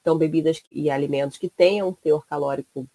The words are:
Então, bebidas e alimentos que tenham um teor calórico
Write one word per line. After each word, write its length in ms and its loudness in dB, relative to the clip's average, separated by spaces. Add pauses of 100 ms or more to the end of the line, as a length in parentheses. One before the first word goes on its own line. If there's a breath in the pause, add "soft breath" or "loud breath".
Então, 160 2
bebidas 540 0
e 180 -4
alimentos 480 -2
que 120 -6
tenham 400 2
um 40 -4
teor 320 -2
calórico 680 -6